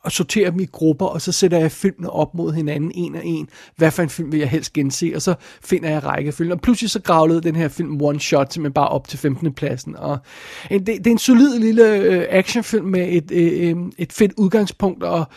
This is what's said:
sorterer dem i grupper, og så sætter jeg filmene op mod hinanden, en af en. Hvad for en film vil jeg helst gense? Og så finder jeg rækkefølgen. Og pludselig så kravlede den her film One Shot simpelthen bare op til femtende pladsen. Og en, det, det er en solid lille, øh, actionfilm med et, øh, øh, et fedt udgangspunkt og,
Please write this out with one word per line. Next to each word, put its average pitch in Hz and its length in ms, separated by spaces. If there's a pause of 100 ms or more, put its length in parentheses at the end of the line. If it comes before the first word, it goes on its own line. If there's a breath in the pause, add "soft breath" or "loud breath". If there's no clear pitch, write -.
sorterer 185 420
dem 175 100
i 185 120
grupper, 160 340
og 165 140
så 180 120
sætter 175 260
jeg 160 140
filmene 190 380
op 151 240
mod 170 180
hinanden, 151 420
en 170 200
af 165 100
en. 160 240 (280 loud breath)
Hvad 160 140
for 180 120
en 156 60
film 165 240
vil 151 80
jeg 143 80
helst 151 240
gense? 147 420
Og 151 80
så 180 120 (300 loud breath)
finder 165 260
jeg 151 140
rækkefølgen. 151 480
Og 175 80
pludselig 233 300
så 208 120
kravlede 165 380
den 160 160
her 165 120
film 147 340
One 147 180
Shot 139 320
simpelthen 147 200
bare 143 160
op - 200
til 139 100
femtende 139 340
pladsen. - 440
Og 143 220 (520 loud breath)
en, 190 160
det, 220 120
det 185 80
er 233 40
en 233 80
solid 254 400
lille, 220 380
øh, 185 320
actionfilm 190 580
med 185 220
et, 170 240
øh, 170 380
øh, 165 60 (220)
et 175 140
fedt 202 240
udgangspunkt 196 680
og, 170 220 (120)